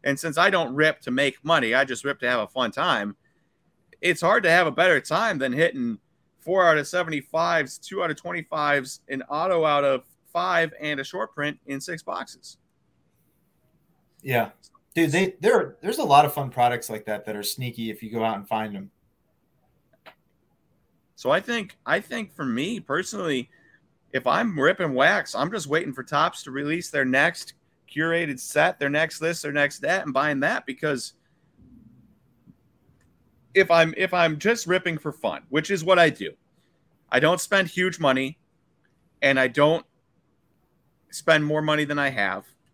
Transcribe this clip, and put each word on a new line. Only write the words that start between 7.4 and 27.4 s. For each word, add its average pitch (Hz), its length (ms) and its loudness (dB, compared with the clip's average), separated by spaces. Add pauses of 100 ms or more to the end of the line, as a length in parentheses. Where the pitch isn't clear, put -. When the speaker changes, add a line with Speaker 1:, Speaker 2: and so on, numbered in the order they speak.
Speaker 1:
two 190 260 -8
out 160 60 -2
of 151 60 -6
twenty-fives, 151 920 -4
an 135 140 -6
auto 165 420 0
out 147 180 4
of 135 220 0 (280)
five, 170 480 0
and 147 200 -6
a 135 40 -8
short 208 300 -8
print 147 320 -6
in 139 140 -8
six 165 220 -10
boxes. - 560 -12 (1600)
Speaker 2:
Yeah. 120 280 0 (440)
Dude, 165 160 2
they, 185 300 0
there, 226 400 2
there's 220 180 -4
a 294 60 -2
lot 147 200 8
of 143 80 -2
fun 139 180 -6
products 123 380 0
like 107 180 -10
that 104 200 -6
that 107 80 -8
are 104 80 -8
sneaky 113 480 -6
if 107 120 -12
you 107 80 -12
go 113 120 -4
out 110 140 -2
and 101 100 -12
find 107 300 -4
'em. 98 140 -14 (2250)
Speaker 1:
So 127 140 -2
I 175 100 4
think, 220 440 -6
I 160 140 0
think 220 340 -8
for 151 120 -10
me 139 340 -4
personally, 165 720 -6 (640)
if 131 140 -4
I'm 180 320 0
ripping 151 360 2
wax, 160 400 2
I'm 143 160 -2
just 190 160 -6
waiting 139 260 -2
for 131 120 -12
Topps 156 400 -2
to 143 60 -14
release 147 400 -6
their 139 140 0
next 139 500 0 (360)